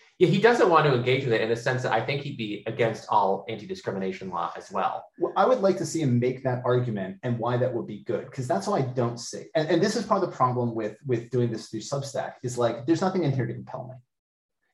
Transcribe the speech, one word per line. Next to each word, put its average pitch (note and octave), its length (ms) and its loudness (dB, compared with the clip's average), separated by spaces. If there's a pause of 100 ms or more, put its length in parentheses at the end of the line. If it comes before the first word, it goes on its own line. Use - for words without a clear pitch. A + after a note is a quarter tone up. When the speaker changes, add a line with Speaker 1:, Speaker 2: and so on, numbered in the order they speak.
(180)
Speaker 1:
Yeah, E3+ 100 8
he F#3+ 120 4
doesn't A#3 300 6
want D#3 160 6
to C#3 80 6
engage B2+ 300 2
with A#2+ 80 0
it A2 80 4
in A2 80 0
the A#2 80 0
sense B2+ 260 -2
that B2 100 -2
I A2+ 80 2
think C#3+ 220 -2
he'd C#3+ 140 -8
be G#2 320 -6
against A2+ 400 -2
all G2 400 2
anti-discrimination F#2+ 800 -6
law E2+ 260 -4
as - 140 -16
well. F#2+ 340 -2 (140)
Speaker 2:
Well, - 180 -2
I G3 80 6
would B3 140 4
like F#3+ 200 2
to D3+ 80 -2
see D#3+ 160 -4
him A#2+ 180 2
make B2+ 240 0
that B2 200 -2
argument A#2 600 -2
and A#2+ 120 -2
why A#2 200 -2
that B2 180 0
would G#2 140 -6
be G#2 160 -12
good, - 260 -4
'cause B2+ 160 -8
that's F#3+ 220 -2
what G3 120 2
I C3 40 0
don't B2 340 -2
see. - 280 -12 (100)
And, D3+ 120 2
and E3+ 140 4
this G#3 140 2
is G#3+ 100 -2
part G3 160 2
of - 80 0
the - 60 -12
problem B2 400 2
with, G#2+ 280 -4
with B2 260 -2
doing A#2+ 200 2
this A2 180 -8
through A2 120 -8
Substack - 540 -6 (100)
is, B2 120 -6
like, A#2 300 0
there's E3 140 4
nothing F#3 240 2
in C#3 80 2
here - 140 0
to - 80 -6
compel - 340 -12
me. - 80 -16 (760)